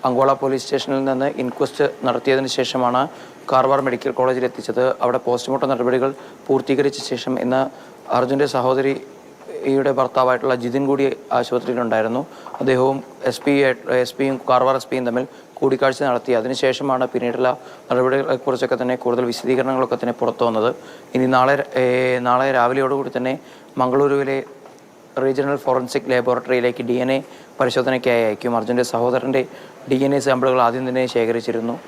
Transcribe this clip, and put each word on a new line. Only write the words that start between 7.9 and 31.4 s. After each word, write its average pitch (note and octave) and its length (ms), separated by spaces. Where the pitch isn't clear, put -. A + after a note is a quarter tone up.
അർജുൻ്റെ C3+ 380
സഹോദരിയുടെ C3+ 1400
ഭർത്താവായിട്ടുള്ള B2+ 640
ജിതിൻ B2+ 260
കൂടി C#3 160
ആശുപത്രിയിലുണ്ടായിരുന്നു. A#2 840
അദ്ദേഹവും C3 380
എസ് A#2+ 160
പി, C#3+ 80
എസ് B2 140
പിയും C3+ 180
കാർവാർ B2+ 300
എസ് - 120
പിയും B2+ 180
തമ്മിൽ B2 160
കൂടിക്കാഴ്ച C3+ 500
നടത്തി. A#2+ 300
അതിനുശേഷമാണ് B2+ 760
പിന്നീടുള്ള B2 360
നടപടികളെക്കുറിച്ചൊക്കെ B2+ 920
തന്നെ B2+ 220
കൂടുതൽ B2 280
വിശദീകരണങ്ങളൊക്കെ B2+ 680
തന്നെ A#2+ 200
പുറത്തു A#2+ 280
വന്നത്. A2 200
ഇനി B2+ 200
നാളെ, C3 200
ഏഹ്, B2+ 440
നാളെ B2+ 200
രാവിലെയോടുകൂടി C3 580
തന്നെ B2+ 160
മംഗളൂരുവിലെ C3+ 560
റീജിയണൽ C#3 420
ഫോറൻസിക് B2+ 460
ലബോറട്ടറിയിലേക്ക് B2 760
ഡി A#2+ 160
എൻ C3 120
എ - 20
പരിശോധനയ്ക്കായി B2+ 720
അയക്കും. A#2+ 280
അർജുൻ്റെ A#2+ 260
സഹോദരൻ്റെ B2 480
ഡി C3+ 160
എൻ C#3 120
എ - 80
സാമ്പിളുകൾ B2+ 400
ആദ്യം B2 240
തന്നെ B2+ 140
ശേഖരിച്ചിരുന്നു. A#2 600